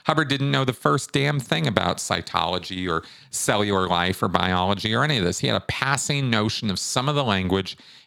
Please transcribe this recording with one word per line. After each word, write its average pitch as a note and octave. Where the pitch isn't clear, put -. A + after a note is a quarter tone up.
Hubbard D#3
didn't C#3
know C3+
the B2+
first D3
damn C#3+
thing D#3+
about F2+
cytology F2+
or D#2+
cellular G#2
life F2+
or A2
biology F#2
or B2
any D3
of G2
this. F2
He C3+
had A2+
a -
passing C#3
notion A2
of F#2
some -
of D3
the C#3+
language, F#2+